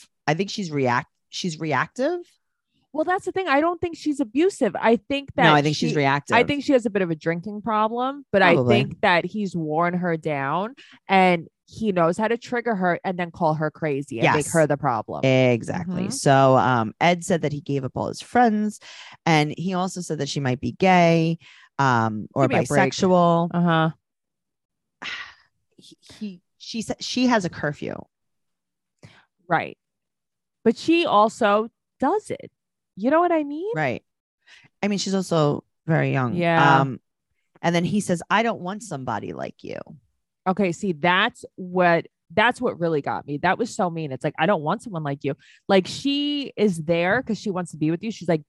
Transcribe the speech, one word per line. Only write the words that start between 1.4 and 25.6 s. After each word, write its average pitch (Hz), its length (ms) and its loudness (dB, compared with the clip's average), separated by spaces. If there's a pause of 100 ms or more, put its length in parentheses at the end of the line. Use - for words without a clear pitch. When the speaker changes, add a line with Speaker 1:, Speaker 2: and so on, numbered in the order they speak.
Speaker 1:
reactive. 160 600 -2 (720)
Speaker 2:
Well, 302 140 -4
that's 370 200 -2
the 370 60 -4
thing. 370 160 -4
I 277 120 2
don't 339 220 0
think 339 160 -6
she's 294 220 -4
abusive. 269 600 0
I 226 180 4
think 277 360 -8
that 185 120 2
Speaker 1:
No, 156 100 8
I 147 80 4
think 151 120 0
she's 160 180 -2
Speaker 2:
she, - 40 -6
Speaker 1:
reactive. 139 380 0
Speaker 2:
I 240 80 6
think 285 200 -2
she 294 100 2
has 240 120 2
a 220 60 -2
bit 196 100 0
of 180 80 0
a 165 60 -2
drinking 175 480 -6
problem, 240 680 -2
but 190 120 4
Speaker 1:
Probably. 131 320 4
Speaker 2:
I - 80 4
think - 180 -8
that 180 240 2
he's 190 300 -6
worn 165 400 -2
her 175 220 -2
down 156 580 -4 (340)
and 185 380 4 (180)
he 220 260 -4
knows 175 280 2
how 214 80 0
to 233 100 0
trigger 233 380 -4
her 180 280 0
and 185 140 -4
then 175 140 -6
call 156 240 0
her 156 160 -2
crazy 143 480 -6
and 135 160 4
make 147 100 0
Speaker 1:
Yes. - 80 -6
Speaker 2:
her 160 140 4
the 143 100 0
problem. 113 480 -4
Speaker 1:
Exactly. 131 800 2
Speaker 2:
Mm-hmm. 208 80 -4
Speaker 1:
So, 135 460 4
um, 113 440 2
Ed 170 220 2
said 165 180 -2
that 147 100 -4
he 143 100 -8
gave 139 220 -4
up 127 120 -10
all 101 140 -4
his - 120 -10
friends 214 580 0 (460)
and 151 320 2
he 185 160 -4
also 180 280 -4
said 160 180 -6
that 143 100 -4
she 151 100 -6
might 127 220 -2
be 120 120 -6
gay, 165 640 4 (400)
um, 113 560 0
or 139 120 4
Speaker 2:
Give - 120 2
me 127 40 0
a 123 40 -4
break. 147 260 2
Speaker 1:
bisexual. 175 580 2
Speaker 2:
Uh-huh. 165 380 2 (1120)
Speaker 1:
<sighs> - 80 -14 (680)